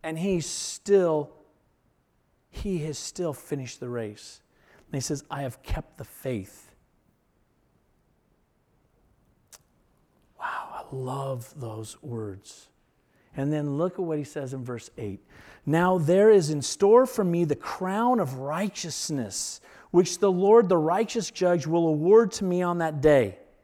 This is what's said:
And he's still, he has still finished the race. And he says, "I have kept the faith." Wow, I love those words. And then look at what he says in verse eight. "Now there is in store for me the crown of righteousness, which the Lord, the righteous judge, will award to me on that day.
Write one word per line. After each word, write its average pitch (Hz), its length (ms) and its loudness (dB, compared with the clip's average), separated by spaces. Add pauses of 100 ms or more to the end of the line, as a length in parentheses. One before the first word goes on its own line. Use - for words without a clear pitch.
And 160 160 -8
he's 175 280 -2
still, 170 880 0 (1160)
he 190 360 -6
has 151 120 -8
still 170 360 -6
finished 131 480 -10
the 123 80 -10
race. 110 520 -10 (460)
And - 80 -10
he 135 60 -4
says, 143 280 -6
"I 143 120 -8
have 127 220 -10
kept - 340 -6
the - 80 -14
faith." - 680 -8 (3750)
Wow, - 320 -8
I - 240 -14
love 131 600 -8
those 113 440 -12
words. 107 680 -12 (640)
And 143 200 -2
then 147 240 -2
look 180 160 -2
at 196 80 -8
what 160 160 -4
he 147 80 -6
says 135 280 -10
in 131 120 -10
verse 120 320 -10
eight. 101 280 -10 (400)
"Now 175 320 2
there 180 320 6
is 180 200 6
in 147 120 -2
store 220 440 4
for 233 180 -2
me 170 220 2
the 147 100 0
crown 220 640 -2
of 131 200 -4
righteousness, 147 1200 -6 (300)
which 175 280 2
the 202 100 2
Lord, 196 380 6
the 180 80 4
righteous 180 560 0
judge, 175 340 0
will 165 220 2
award 185 460 6
to - 100 -6
me 180 180 0
on 175 180 -2
that 156 200 -2
day. 131 400 4 (240)